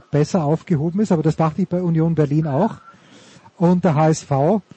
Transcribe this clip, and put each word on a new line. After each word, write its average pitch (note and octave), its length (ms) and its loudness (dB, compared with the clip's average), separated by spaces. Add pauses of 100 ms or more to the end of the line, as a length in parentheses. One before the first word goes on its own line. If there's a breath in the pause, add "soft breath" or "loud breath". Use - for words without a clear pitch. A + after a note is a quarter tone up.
(120)
besser D3+ 320 0
aufgehoben D#3+ 560 -2
ist, A3 100 0
aber D#3+ 140 2
das D#3 120 0
dachte D#3+ 260 0
ich F3+ 60 -2
bei F3+ 140 -4
Union E3 320 0
Berlin D3+ 320 0
auch. D#3 280 -2 (840 loud breath)
Und F3+ 280 2
der E3+ 100 2
H D#3 160 4
S D#3+ 120 -2
V, D3+ 400 0 (140 soft breath)